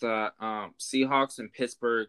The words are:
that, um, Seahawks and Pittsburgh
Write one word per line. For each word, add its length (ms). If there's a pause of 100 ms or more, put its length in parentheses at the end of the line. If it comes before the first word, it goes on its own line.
that, 380
um, 400
Seahawks 600
and 120
Pittsburgh 580